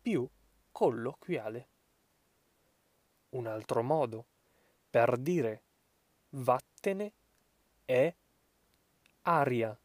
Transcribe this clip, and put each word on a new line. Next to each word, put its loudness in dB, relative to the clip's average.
più -2
colloquiale. -4
Un -8
altro -2
modo -2
per 4
dire -2
vattene -2
è 2
aria. 2